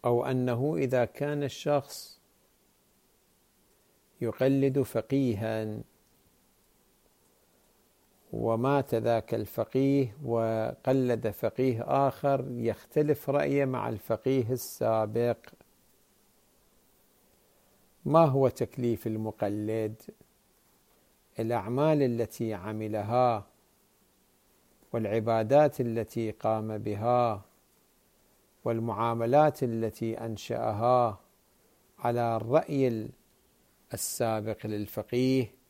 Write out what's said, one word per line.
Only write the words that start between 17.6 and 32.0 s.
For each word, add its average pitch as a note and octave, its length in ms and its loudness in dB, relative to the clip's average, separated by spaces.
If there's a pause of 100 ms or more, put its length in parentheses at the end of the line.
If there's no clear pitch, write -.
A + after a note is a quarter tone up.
ما D#3+ 200 6
هو C3+ 240 4
تكليف A#2+ 580 -2
المقلد؟ A2 960 -4 (1400)
الأعمال A#2+ 640 0
التي A#2 520 -2
عملها A2 920 0 (1500)
والعبادات A2+ 880 2
التي A2+ 500 -4
قام A2 480 -2
بها A2 640 0 (1200)
والمعاملات A#2 1000 2
التي A2+ 600 -4
أنشأها A#2 960 0 (800)
على A#2+ 380 0